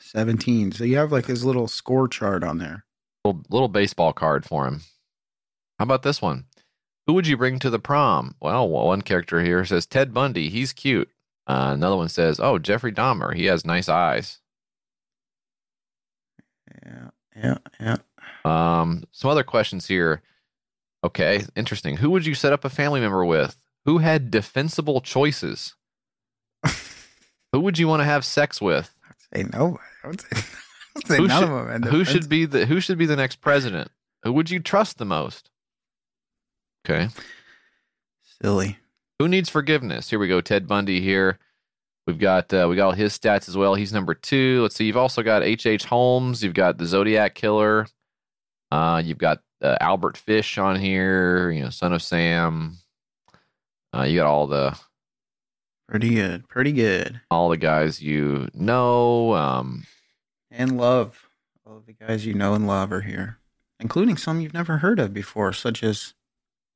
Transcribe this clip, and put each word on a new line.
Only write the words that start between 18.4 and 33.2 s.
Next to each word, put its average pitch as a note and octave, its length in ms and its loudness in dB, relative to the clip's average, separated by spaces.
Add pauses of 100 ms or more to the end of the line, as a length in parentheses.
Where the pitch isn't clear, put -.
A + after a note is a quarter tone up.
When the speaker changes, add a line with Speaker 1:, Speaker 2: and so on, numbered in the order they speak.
Speaker 2:
Um, E2 680 0
some - 180 -2
other D3 140 4
questions G#2 420 -2
here. E2+ 360 0 (800)
Okay, F#2+ 420 0 (120)
interesting. G2 420 -6
"Who C#3+ 120 2
would F3+ 160 0
you D#3 80 -2
set C#3 180 0
up C#3+ 120 -2
a C3+ 60 -4
family C#3+ 300 -2
member G2 240 0
with? D#2 320 2 (280)
Who D#3+ 140 2
had D#3 320 2
defensible C#3 720 -2
choices? - 720 -2 (920)
Speaker 1:
<laughs> - 880 -10
Speaker 2:
Who C3+ 80 2
would F3 180 0
you E3 100 4
wanna D#3 160 2
have D3 200 2
sex - 360 0
with?" E2+ 340 0 (140)
Speaker 1:
I'd - 60 -20 (240)
say G2 140 -4
nobody. D3+ 300 -2 (200)
I - 60 -14
would F3+ 120 -12
say, - 100 -20
<laughs> - 60 -4
I - 60 -4 (540)
would - 100 -14
say D3+ 120 2
Speaker 2:
Who - 100 4
Speaker 1:
none D3 140 4
Speaker 2:
should, E3+ 80 2
Speaker 1:
of C3 160 -4
'em A#2 160 -4
had - 80 -2
Speaker 2:
who D#3+ 140 4
should - 100 -2
Speaker 1:
defense- D#3+ 140 0
Speaker 2:
be D#3+ 180 2
the, C#3 200 2
who D#3+ 140 2
should F3+ 180 -2
be E3 80 2
the D3+ 100 2
next C3 240 -2